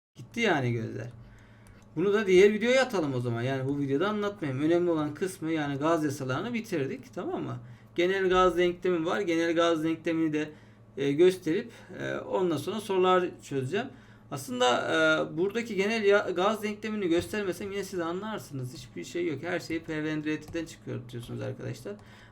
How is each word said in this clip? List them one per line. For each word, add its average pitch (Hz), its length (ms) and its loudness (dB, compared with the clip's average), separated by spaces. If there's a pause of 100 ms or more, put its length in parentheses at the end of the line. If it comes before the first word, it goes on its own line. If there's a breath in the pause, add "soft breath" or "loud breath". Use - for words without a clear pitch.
(140)
Gitti - 260 -10
yani 143 320 2
gözler. 113 360 -4 (880 loud breath)
Bunu 196 160 2
da 214 140 4
diğer 190 260 8
videoya 240 300 4
atalım 160 320 0
o 123 60 0
zaman. 120 220 -2
Yani 131 260 -2
bu 143 100 -2
videoda 143 300 0
anlatmayayım. 202 540 -2
Önemli 175 280 4
olan 151 240 -2
kısmı 165 380 -6
yani 143 260 -2
gaz 156 260 2
yasalarını 143 500 -4
bitirdik. 185 600 -6
Tamam 214 280 -6
mı? 123 160 -8 (360 loud breath)
Genel 185 340 2
gaz 185 300 6
denklemi 175 480 0
var. 208 140 0
Genel 170 340 2
gaz 165 300 4
denklemini 160 480 0
de, 151 180 -2 (460 loud breath)
e, 139 160 0
gösterip, 180 580 4 (300 loud breath)
e, 135 140 -4
ondan 180 420 0
sonra 202 240 -4
sorular 185 440 4 (180)
çözeceğim. 143 440 -4 (440 loud breath)
Aslında, 247 360 -2 (680)
e, 151 40 -8
buradaki 214 380 -2
genel 208 300 0
ya-, 202 320 4
gaz 208 260 2
denklemini 208 460 -4
göstermesem 190 640 -2
yine 196 120 -4
siz 190 160 -6
anlarsınız. 165 760 -6
Hiçbir - 300 -12
şey 175 220 -4
yok. 139 160 -4
Her 175 180 -4
şeyi 165 200 -6
P 156 240 -6
ve 156 160 -2
N 147 40 -10
R 151 160 -2
T'den 160 240 -6
çıkartıyorsunuz 120 760 -10
arkadaşlar. 120 540 -8 (380 loud breath)